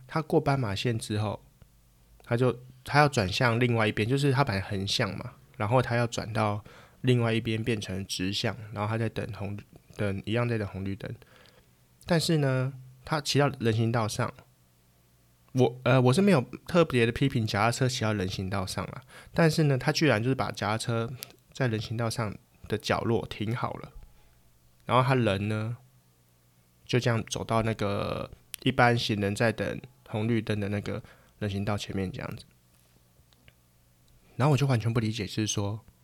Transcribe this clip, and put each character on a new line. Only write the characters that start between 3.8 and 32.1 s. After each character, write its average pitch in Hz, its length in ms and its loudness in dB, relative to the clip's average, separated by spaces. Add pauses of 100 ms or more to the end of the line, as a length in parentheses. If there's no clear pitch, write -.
一 104 40 2
边， 107 160 0
就 131 80 2
是 139 160 2
他 135 120 2
本 101 120 0
来 98 60 0
横 98 260 -4
向 98 300 -2
嘛， - 160 -10 (240)
然 107 100 0
后 127 140 4
他 120 140 -2
要 120 100 2
转 - 260 -6
到 104 320 0 (380)
另 123 200 4
外 113 120 2
一 113 80 0
边 110 220 -2
变 113 180 -2
成 95 240 -6
直 92 260 -4
向， 104 240 -4 (180)
然 104 100 -4
后 104 40 -2
他 110 80 -2
在 113 140 -2
等 107 240 -6
红， 101 240 -8 (400)
等， 98 280 -2
一 107 80 -2
样 120 140 0
在 117 120 0
等 101 80 -4
红 95 180 -8
绿 98 100 -4
灯。 - 160 -10 (960)
但 165 140 0
是 160 180 0
呢， 131 340 0 (320)
他 156 160 -2
骑 - 200 0
到 143 100 4 (100)
人 113 140 2
行 113 180 2
道 113 160 0
上， 107 240 -4 (1200)
我， 127 300 2
呃， 127 160 6
我 123 140 6
是 185 80 4
没 202 100 6
有 139 100 6 (260)
特 170 180 4
别 120 200 2
的 113 60 2
批 139 160 0
评 113 200 0
脚 101 120 0
踏 113 120 4
车 127 180 0
骑 - 120 -4
到 110 120 0
人 92 160 -2
行 95 200 -6
道 95 160 -4
上 95 200 -6
啦， - 180 -12 (300)
但 170 160 4
是 156 140 2
呢， 139 140 4
他 151 140 0
居 156 140 0
然 113 160 4
就 123 80 0
是 135 60 2
把 101 160 -4
脚 101 160 -4
踏 107 100 0
车 117 340 -4 (400)
在 131 160 -2
人 107 140 -2
行 110 160 -6
道 117 120 -2
上 - 260 -4 (320)
的 107 100 -2
角 - 240 0
落 113 260 0
停 110 280 -6
好 - 180 -6
了， - 180 -14 (920)
然 113 100 0
后 127 80 6
他 131 120 2
人 101 320 2
呢， 110 300 -4 (1080)
就 127 140 0
这 123 100 2
样 113 180 0
走 - 160 -6
到 113 200 2
那 110 100 0
个 - 560 -4 (340)
一 131 80 2
般 120 260 4
行 110 240 -2
人 101 120 0
在 113 180 2
等 - 280 -6 (300)
红 110 180 -2
绿 113 140 2
灯 107 180 -4
的 98 80 -4
那 101 140 -2
个 101 200 -6 (380)
人 104 100 -2
行 98 140 -4
道 104 140 -2
前 - 180 -8
面 95 160 -2